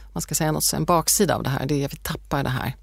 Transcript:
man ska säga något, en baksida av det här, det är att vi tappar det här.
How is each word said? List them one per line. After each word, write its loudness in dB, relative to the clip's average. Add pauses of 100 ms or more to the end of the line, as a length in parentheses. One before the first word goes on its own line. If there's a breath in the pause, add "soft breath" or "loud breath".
(140 loud breath)
man -4
ska -4
säga 2
något, 0
en 0
baksida 4
av -4
det 0
här, -2
det 0
är -2
att -6
vi -12
tappar -4
det -2
här. -4